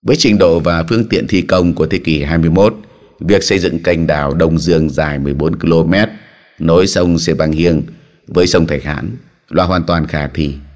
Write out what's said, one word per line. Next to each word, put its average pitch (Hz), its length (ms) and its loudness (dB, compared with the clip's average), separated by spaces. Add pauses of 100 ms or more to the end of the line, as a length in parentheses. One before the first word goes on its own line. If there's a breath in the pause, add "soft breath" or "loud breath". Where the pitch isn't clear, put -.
Với 135 100 2
trình 113 220 2
độ 85 220 4
và 82 240 0
phương 113 260 -2
tiện - 180 -2
thi 92 140 0
công 87 320 2
của 80 140 0
thế 92 100 -2
kỷ 78 260 -2
hai 78 140 -2
mươi 82 120 2
mốt, 101 260 4 (440 loud breath)
việc 95 240 2
xây 98 160 0
dựng 82 240 -2
kênh 82 240 0
đào 71 260 -2
Đông 82 260 2
Dương 80 300 2
dài 73 300 -4
mười 69 140 -4
bốn 73 220 -2
ki-lô-mét 82 540 0 (500 loud breath)
nối 90 280 2
sông 90 320 0
Sê 82 140 -2
Bang 78 180 0
Hiêng 80 320 2 (440 loud breath)
với 90 200 2
sông 85 200 2
Thạch 73 160 -4
Hãn 73 320 -8 (340)
là 90 140 0
hoàn 87 200 0
toàn 80 240 0
khả 73 200 -4
thi. 71 260 -4 (220)